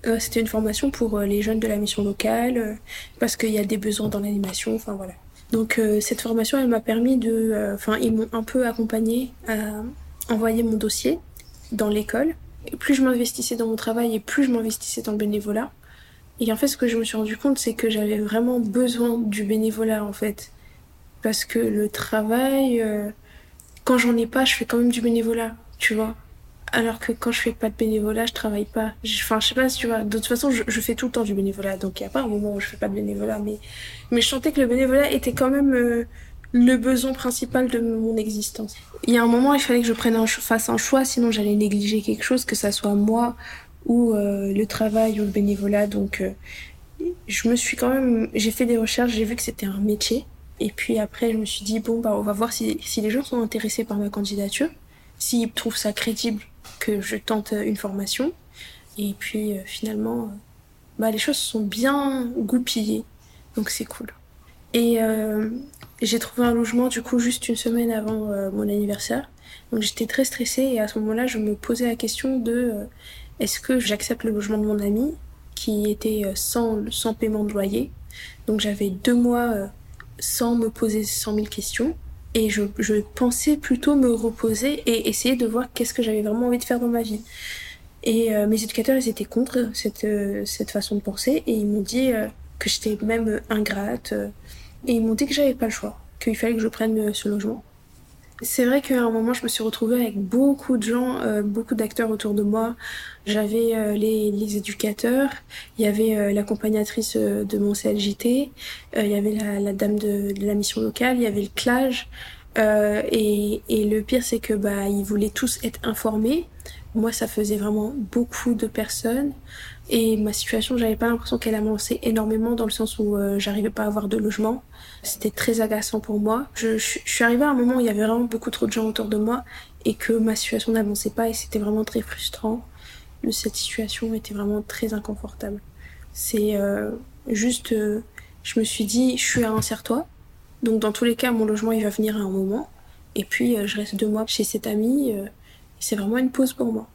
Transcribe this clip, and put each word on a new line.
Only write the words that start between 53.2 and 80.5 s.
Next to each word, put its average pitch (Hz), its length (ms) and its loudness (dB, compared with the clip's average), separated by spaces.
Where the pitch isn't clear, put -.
sont 247 180 -2
intéressés 220 440 -2
par 202 120 -4
ma 202 120 -2
candidature, 202 600 -2
s'ils 233 340 0
trouvent - 260 -4
ça 208 160 -2
crédible 220 500 -2
que 208 200 0
je 202 160 -4
tente 214 380 -2
une 208 240 0
formation. » 202 560 -2
Et 202 200 -2
puis, 214 360 -4
euh, 190 100 -6
finalement, 220 600 -4
euh, 202 120 -8
bah, 220 120 2
les 214 60 -2
choses 277 200 0
sont - 240 -2
bien 262 760 0
goupillées. 220 680 0
Donc, 214 140 -2
c'est - 160 -6
cool. - 220 -12
Et, 233 280 4
euh, 220 480 0
j'ai 233 160 2
trouvé 240 300 0
un 233 60 4
logement, 233 340 2
du 233 160 -4
coup, 247 160 2
juste 240 280 0
une 226 80 0
semaine 233 360 0
avant, 214 400 -2
euh, 196 180 -2
mon 202 140 -2
anniversaire. 208 640 0
Donc, 226 100 0
j'étais 220 260 -2
très 269 180 2
stressée - 380 -2
et 254 160 2
à 214 80 2
ce 214 100 -6
moment-là, 220 300 0
je 247 100 -2
me 214 160 0
posais 240 320 -2
la 233 100 2
question 262 440 -2
de, 233 120 0
euh, 233 320 0
est-ce 220 200 -2
que 254 200 2
j'accepte 208 440 -2
le 226 80 0
logement 208 260 0
de 214 80 0
mon 214 140 2
ami, 220 340 2
qui 208 380 0
était, 214 340 0
euh, 190 80 -2
sans, 220 560 -2
sans 226 240 -2
paiement 214 300 0
de 208 100 -2
loyer. 202 380 0
Donc, 214 140 2
j'avais 202 280 0
deux 190 240 2
mois, 240 400 4
euh, 196 140 -2
sans 240 380 0